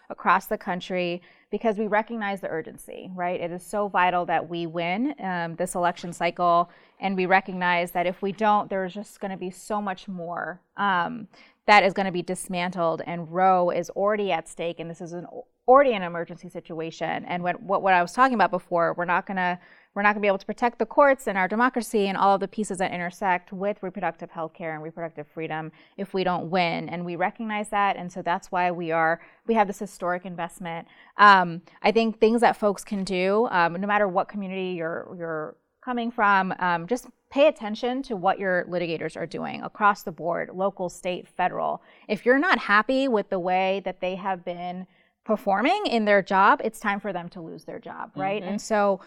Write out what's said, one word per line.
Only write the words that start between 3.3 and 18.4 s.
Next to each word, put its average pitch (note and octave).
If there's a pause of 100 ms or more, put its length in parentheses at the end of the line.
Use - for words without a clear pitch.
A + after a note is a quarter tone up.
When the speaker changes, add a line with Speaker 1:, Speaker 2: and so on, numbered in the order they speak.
Speaker 1:
It E3
is F3+
so G#3
vital F3+
that E3
we E3+
win, F3+
um, E3+
this F3+
election F3
cycle, F3 (320)
and F#3+
we F#3
recognize F3+
that F3
if F3+
we G3+
don't, G#3
there's F#3+
just -
gonna F#3+
be F#3
so G#3
much F#3+
more, F3 (160)
um, F3 (400)
that G#3
is F#3+
gonna F#3+
be F3
dismantled, F3
and E3+
Roe F3+
is E3+
already G3+
at E3
stake, E3+
and E3
this E3
is E3
an, F3 (400)
already C4
an F#3+
emergency E3+
situation. E3
And F3
when, F3
what, F#3
what F#3+
I F3+
was F3
talking B3+
about F#3+